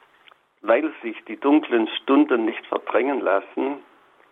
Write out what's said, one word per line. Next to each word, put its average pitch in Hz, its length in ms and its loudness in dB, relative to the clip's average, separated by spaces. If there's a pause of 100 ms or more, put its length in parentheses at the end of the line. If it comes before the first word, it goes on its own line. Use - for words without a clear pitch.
(640)
weil 139 380 0
sich 113 160 -10 (100)
die 110 120 -14
dunklen 139 480 2 (160)
Stunden 135 420 2
nicht - 220 -6
verdrängen - 540 -2
lassen, 135 640 -2 (480)